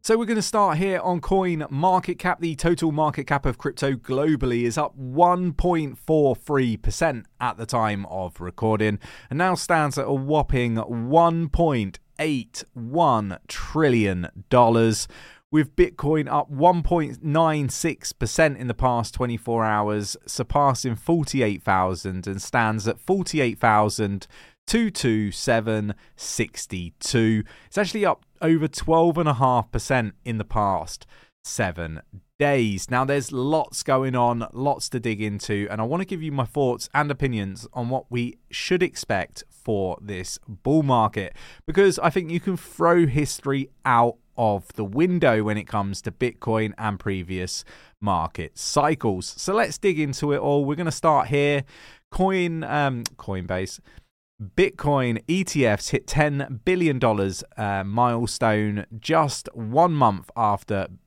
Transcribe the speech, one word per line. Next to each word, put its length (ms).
So 100
we're 100
gonna 140
start 380
here 220
on 200
Coin 480
Market 520
Cap. 180
The 160
total 380
market 340
cap 180
of 140
crypto 360
globally 680
is 160
up 160
one 580
point 460
four 380
three 400
percent 500
at 160
the 100
time 400
of 340
recording 600
and 80
now 200
stands 420
at 80
a 60
whopping 640
one 720
point 500
eight 420
one 680
trillion 800
dollars, 600
with 240
Bitcoin 560
up 180
one 360
point 400
nine 440
six 440
percent 460
in 100
the 60
past 380
twenty-four 520
hours, 600
surpassing 680
forty-eight 680
thousand 640
and 120
stands 460
at 140
forty-eight 580
thousand 680
two 200
two 440
seven 640
sixty-two. 1300
It's 120
actually 280
up 180
over 260
twelve 480
and 120
a 60
half 360
percent 440
in 120
the 80
past 640
seven 600
days. 520
Now, 140
there's 280
lots 500
going 320
on, 380
lots 380
to 100
dig 220
into, 480
and 100
I 40
wanna 200
give 160
you 120
my 120
thoughts 480
and 180
opinions 600
on 160
what 220
we 260
should 320
expect 680
for 540
this 440
bull 360
market, 520
because 340
I 100
think 200
you 100
can 180
throw 480
history 640
out 300
of 380
the 100
window 600
when 120
it 120
comes 340
to 80
Bitcoin 680
and 220
previous 640
market 560
cycles. 800
So 160
let's 240
dig 200
into 340
it 60
all. 260
We're 100
gonna 180
start 360
here. 360
Coin, 540
um, 400
Coinbase. 600
Bitcoin 720
E 180
T 200
Fs 240
hit 180
ten 600
billion 320
dollars, 440
uh, 280
milestone 1000
just 540
one 400
month 420
after 520